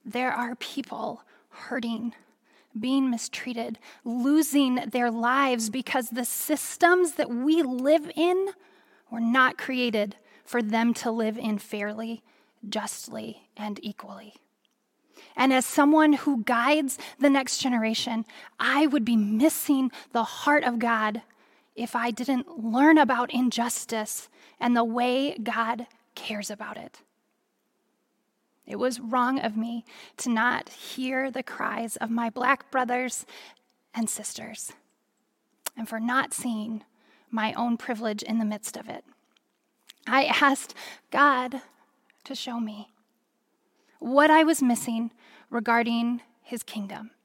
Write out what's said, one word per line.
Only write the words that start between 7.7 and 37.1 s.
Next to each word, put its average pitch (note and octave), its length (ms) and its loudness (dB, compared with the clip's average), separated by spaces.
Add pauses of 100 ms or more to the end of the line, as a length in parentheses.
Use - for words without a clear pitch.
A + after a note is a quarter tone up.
in F#4 360 2 (600)
were A#3 80 -6
not B3+ 380 4
created A3+ 580 -2 (300)
for A#3+ 160 0
them A3+ 320 2
to A#3 180 -4
live A3 260 -2
in A3 200 -2
fairly, G#3+ 640 -8 (460)
justly, A3 880 -10
and G#3 260 -8
equally. G3+ 520 -14 (1040)
And C4 160 4
as C4 120 2
someone D4+ 480 6
who C4+ 300 0
guides C4 560 0 (180)
the C#4+ 120 4
next C4+ 300 2
generation, A3+ 680 0 (340)
I C#4+ 280 4
would B3 180 2
be A#3 100 2
missing B3+ 720 2 (220)
the A#3 120 0
heart D4 400 2
of A#3+ 160 0
God A3 420 0 (540)
if A#3 200 -8
I A#3 160 -2
didn't B3 520 -4
learn C#4 340 8
about B3+ 360 4
injustice A#3 920 -2 (320)
and A#3+ 160 2
the A#3 80 4
way B3 580 0
God A3+ 460 -4 (260)
cares G#3 380 -8
about G#3 260 -12
it. - 220 -18 (1700)
It G#3 80 -12
was B3 240 -4
wrong B3 400 0
of G#3+ 160 -4
me A#3 300 -6 (320)
to - 120 -6
not A#3 400 0
hear C4 640 -6
the B3+ 100 -8
cries - 540 -6
of A3+ 160 -6
my A#3 180 -2
Black B3 400 0
brothers B3 560 -2 (680)
and A3+ 160 -4
sisters, - 640 -10 (1040)
and A3+ 100 -8
for A3 140 -8
not B3+ 320 -2
seeing A3 500 -6 (480)